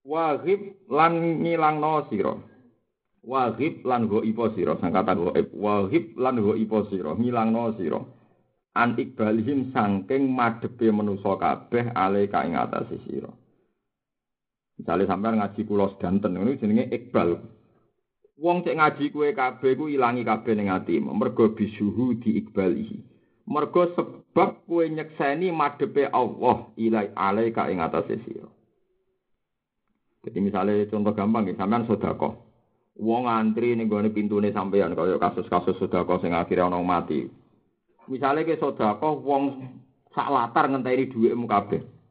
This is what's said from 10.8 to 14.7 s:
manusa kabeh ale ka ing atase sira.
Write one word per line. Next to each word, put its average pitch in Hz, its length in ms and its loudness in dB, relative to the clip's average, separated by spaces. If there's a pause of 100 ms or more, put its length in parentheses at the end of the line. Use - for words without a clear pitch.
manusa 104 480 0
kabeh 117 560 -2
ale 98 400 2
ka 82 160 0
ing - 80 -2
atase - 480 -4
sira. - 240 -8 (1500)